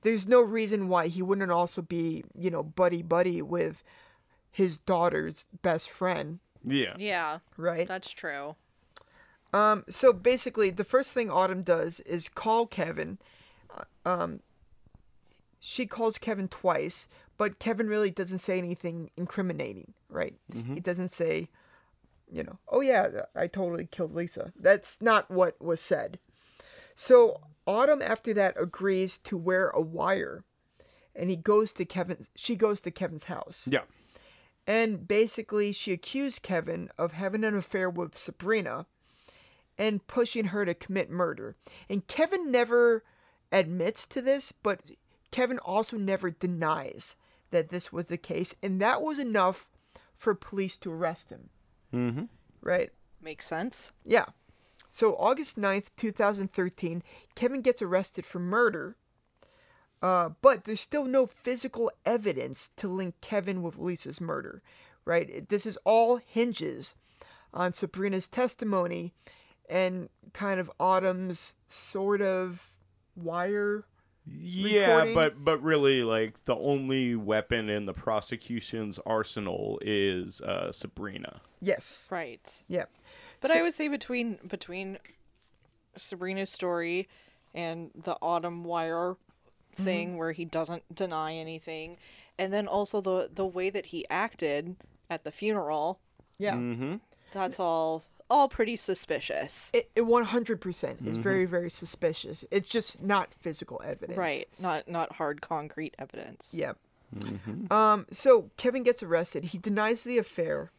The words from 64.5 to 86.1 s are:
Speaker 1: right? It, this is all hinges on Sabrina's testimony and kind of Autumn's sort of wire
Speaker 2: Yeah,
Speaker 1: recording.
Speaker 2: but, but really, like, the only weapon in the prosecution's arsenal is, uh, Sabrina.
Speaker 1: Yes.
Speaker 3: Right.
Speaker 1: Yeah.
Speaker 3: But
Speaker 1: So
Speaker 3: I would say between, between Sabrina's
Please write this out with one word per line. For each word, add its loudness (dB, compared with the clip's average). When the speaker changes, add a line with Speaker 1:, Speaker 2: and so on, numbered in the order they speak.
Speaker 1:
right? 2
It, -12
this 0
is -6
all 6
hinges -4
on 0
Sabrina's -4
testimony -2
and 0
kind -2
of -6
Autumn's 0
sort -2
of -2
wire -2
Speaker 2:
Yeah, 2
Speaker 1:
recording. 8
Speaker 2:
but, 4
but 4
really, 6
like, 0
the 2
only 2
weapon 0
in 0
the -6
prosecution's -4
arsenal -2
is, 0
uh, -2
Sabrina. -10
Speaker 1:
Yes. -4
Speaker 3:
Right. -10
Speaker 1:
Yeah. -4
Speaker 3:
But 0
Speaker 1:
So 6
Speaker 3:
I 2
would 0
say -2
between, -4
between -10
Sabrina's -6